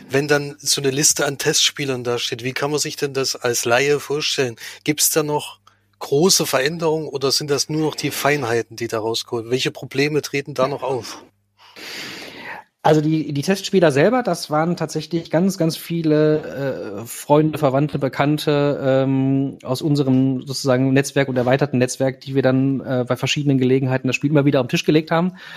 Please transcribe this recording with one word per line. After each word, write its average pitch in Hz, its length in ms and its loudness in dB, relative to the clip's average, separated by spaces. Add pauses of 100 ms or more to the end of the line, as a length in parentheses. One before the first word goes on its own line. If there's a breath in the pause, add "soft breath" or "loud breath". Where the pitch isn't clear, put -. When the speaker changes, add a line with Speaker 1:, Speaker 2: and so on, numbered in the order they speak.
(100)
Speaker 1:
wenn 143 180 0
dann 143 300 0
so 139 240 -2
eine 135 80 0
Liste 147 340 0
an 143 140 -4
Testspielern 135 680 -2
dasteht, 120 400 -4
wie 127 80 -4
kann 143 180 -4
man 147 80 0
sich 147 180 -6
denn 139 180 -4
das 131 220 -2
als 120 280 -2
Laie 135 360 2
vorstellen? 139 560 -4 (280 loud breath)
Gibt's 151 240 2
da 156 140 2
noch 147 380 -6 (400 soft breath)
große 175 440 4
Veränderungen 156 640 0
oder 139 220 -2
sind 147 200 -2
das 143 200 0
nur 151 100 -2
noch 156 140 0
die 143 160 -4
Feinheiten, 120 680 0
die 113 120 -6
da 113 100 -4
rauskommen? 113 520 -4
Welche 131 200 0
Probleme 143 500 -2
treten 139 320 -6
da 131 160 0
noch 139 140 -6
auf? 127 420 -6 (1600 loud breath)
Speaker 2:
Also 156 200 4
die, 156 320 0
die 139 80 -2
Testspieler 190 500 2
selber, 202 300 4
das 175 280 -4
waren 160 240 0
tatsächlich 160 560 -6
ganz, 185 280 2
ganz 165 180 0
viele, 151 1300 0
äh, 117 40 -12
Freunde, 151 520 2
Verwandte, 143 400 2
Bekannte, 143 840 0
ähm, 135 800 2
aus - 200 -4
unserem 135 640 2
sozusagen 131 480 2
Netzwerk 139 340 2
und 127 80 -4
erweiterten 127 400 2
Netzwerk, 131 460 0
die 135 120 -10
wir 135 60 2
dann, 131 400 2
äh, 123 260 -2
bei 127 100 -2
verschiedenen 143 420 0
Gelegenheiten 131 480 2
das 127 100 0
Spiel 143 140 -2
immer 143 160 4
wieder 139 140 4
auf 123 60 -2
den - 40 -12
Tisch - 160 -2
gelegt 156 240 2
haben 175 220 0 (240 loud breath)